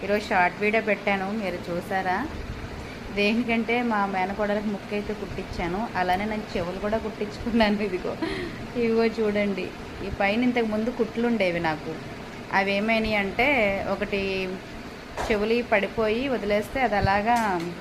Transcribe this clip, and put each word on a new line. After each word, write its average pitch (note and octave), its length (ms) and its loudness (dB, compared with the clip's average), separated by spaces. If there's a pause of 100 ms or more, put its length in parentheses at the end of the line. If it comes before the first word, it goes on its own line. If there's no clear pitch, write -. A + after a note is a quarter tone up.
ఈరోజు G#3 200 2
షార్ట్ F3+ 360 4
వీడియో G#3+ 220 4
పెట్టాను, G3+ 500 0
మీరు F3+ 400 -4
చూసారా? F#3+ 540 -2 (880)
దేనికంటే A3+ 680 2
మా G#3+ 240 2
మేనకోడలకు G3+ 600 0
ముక్కు G#3 280 -4
అయితే G#3 200 -2
కుట్టించాను, F#3+ 840 -4
అలానే F3+ 280 2
నేను G#3+ 180 -2 (140)
చెవులు F3+ 220 -2
కూడా G#3 200 0
కుట్టించుకున్నాను. G#3+ 840 2
ఇదిగో, F3+ 340 -2 (600)
ఇవిగో A3+ 300 4
చూడండి, G#3 560 0 (440)
ఈ G3 40 -4 (100)
పైన G#3 220 2
ఇంతకు A#3+ 240 2
ముందు G#3+ 240 0
కుట్లు A#3 360 0
ఉండేవి F#3+ 340 2
నాకు. D#3+ 340 -2 (580)
అవి G3 220 2
ఏమైనాయి A3 420 2
అంటే, G3+ 720 2
ఒకటి G3 600 -2 (840)
చెవులు A3+ 320 2
పడిపోయి A3+ 680 2
వదిలేస్తే G#3 520 0
అది G#3+ 160 4
అలాగా G3+ 640 2 (200)